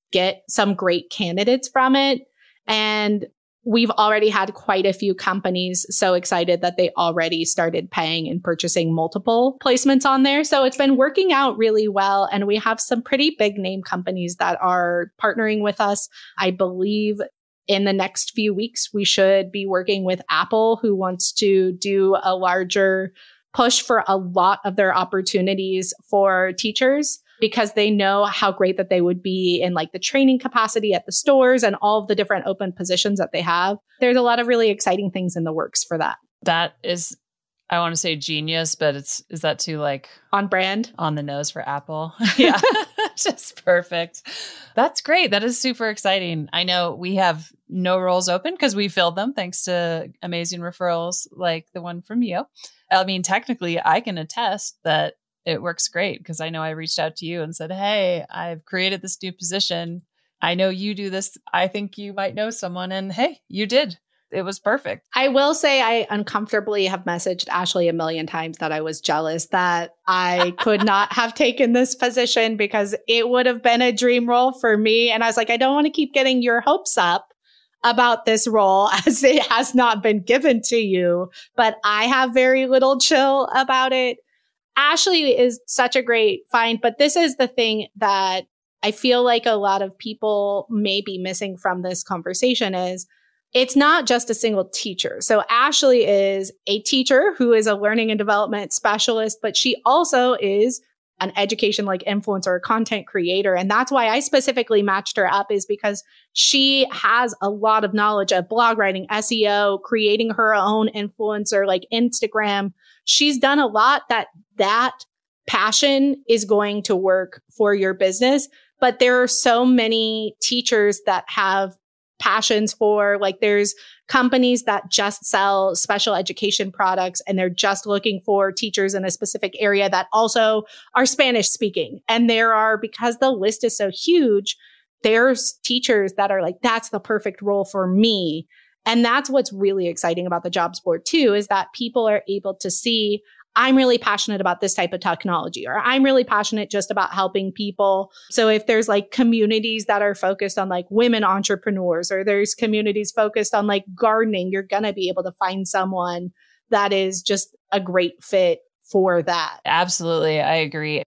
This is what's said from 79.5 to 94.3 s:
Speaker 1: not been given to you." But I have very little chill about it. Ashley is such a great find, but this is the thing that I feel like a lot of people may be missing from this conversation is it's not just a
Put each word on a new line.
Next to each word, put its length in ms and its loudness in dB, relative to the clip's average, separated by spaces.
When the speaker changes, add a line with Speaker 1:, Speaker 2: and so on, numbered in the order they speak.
Speaker 1:
not 300 2
been 200 2
given 400 2
to 120 -2
you." 540 0
But 300 2
I 220 0
have 260 0
very 340 4
little 320 4
chill 560 2
about 380 2
it. 240 0
Ashley 640 2
is 300 2
such 280 0
a 80 2
great 380 2
find, 300 0
but 180 0
this 160 2
is 220 2
the 100 0
thing 480 -2
that 500 0
I 80 0
feel 320 2
like 220 2
a 100 2
lot 260 0
of 160 -8
people 720 -4
may 320 -2
be 160 -10
missing 400 -6
from 240 -4
this 220 -6
conversation 720 -2
is 320 -6
it's 220 2
not 300 4
just 240 0
a 60 -2